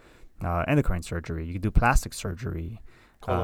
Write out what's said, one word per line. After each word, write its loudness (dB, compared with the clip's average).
uh, 0
endocrine 2
surgery. -6
You -6
could -6
do 0
plastic 4
surgery, -6
uh, -